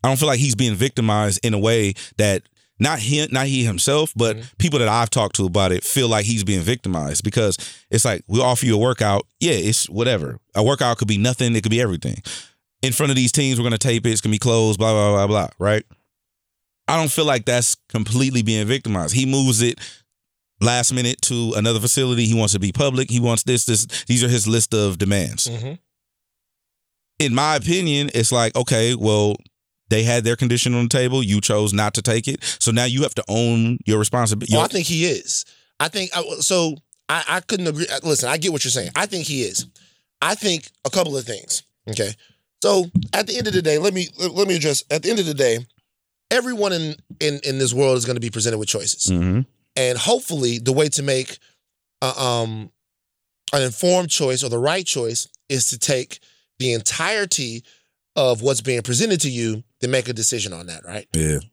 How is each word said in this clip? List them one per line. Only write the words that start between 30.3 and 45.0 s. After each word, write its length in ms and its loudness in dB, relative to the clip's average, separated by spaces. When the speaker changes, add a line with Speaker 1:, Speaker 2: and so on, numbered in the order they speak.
Speaker 1:
condition 380 2
on 100 2
the 40 0
table. 340 2
You 180 2
chose 320 0
not 220 0
to 80 0
take 240 0
it. 160 -6
So 140 0
now 120 2
you 180 0
have 120 -2
to 140 -6
own 580 2
your 120 4
responsibility. 580 0
Speaker 2:
Oh, 40 6
I 60 2
think 200 -2
he 180 0
is. 400 -4
I 100 0
think, 280 -6
I, 60 -2
so 360 0
I, 200 0
I 120 0
couldn't 280 -4
agree. 240 -4
Uh, 100 -4
listen, 260 0
I 100 0
get 140 0
what 120 -2
you're 80 -2
saying. 240 -4
I 100 0
think 200 -6
he 160 -4
is. 240 -4
I 140 0
think 340 -4
a 60 -4
couple 260 0
of 80 -6
things. 380 -8
Okay. 200 -2
So 240 4
at 140 0
the 100 -6
end 120 -4
of 40 -4
the 100 0
day, 160 2
let 160 0
me, 140 -4
let 300 -2
me 80 0
address, 340 0
at 120 -2